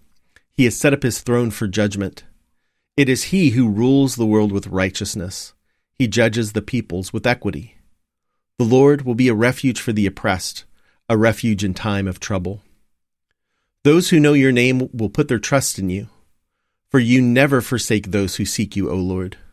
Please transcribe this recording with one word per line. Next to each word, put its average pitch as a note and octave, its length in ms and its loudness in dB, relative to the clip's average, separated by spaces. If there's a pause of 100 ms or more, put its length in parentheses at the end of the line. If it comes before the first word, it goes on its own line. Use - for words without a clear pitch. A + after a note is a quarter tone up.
(540)
He C3+ 100 2
has A#2 160 0
set C#3+ 140 2
up C#3 100 -2
his A#2+ 160 -2
throne A#2+ 320 -2
for G#2+ 160 -6
judgment. G2+ 560 -4 (720)
It C#3 140 2
is B2+ 140 -2
he F#3 260 2
who A#2+ 180 2
rules B2+ 480 2
the A#2 100 -2
world G#2+ 280 2
with G2 140 -6
righteousness. F#2+ 840 -6 (380)
He C3 160 -2
judges A2+ 460 0
the G#2+ 80 -2
peoples F#2+ 500 -6
with A2+ 160 -4
equity. A2 480 -4 (840)
The B2 60 0
Lord C#3 380 4
will B2 140 -4
be B2+ 120 2
a A#2+ 60 4
refuge A#2+ 480 0
for - 100 -6
the G#2+ 140 0
oppressed, - 580 -4 (460)
a A#2 80 2
refuge G#2+ 480 0
in F#2+ 80 -2
time G2 340 -4
of F2+ 140 -8
trouble. F#2+ 400 -6 (1200)
Those E3 280 4
who E3+ 100 6
know D3 100 6
your C3+ 220 4
name B2+ 400 2
will A2 160 -2
put D3 180 -2
their A#2+ 120 0
trust - 380 -2
in F#2+ 120 -4
you, G2+ 180 -6 (840)
for C3+ 100 4
you B2 220 4
never B2+ 380 4
forsake G#2+ 520 -2
those G2 260 -2
who G#2+ 80 -2
seek G2 320 -4
you, F#2 120 -2
O E2+ 60 -4
Lord. F#2 420 -4 (160)